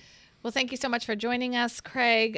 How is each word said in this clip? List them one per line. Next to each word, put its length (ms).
Well, 100
thank 200
you 60
so 100
much 180
for 120
joining 400
us, 240
Craig. 560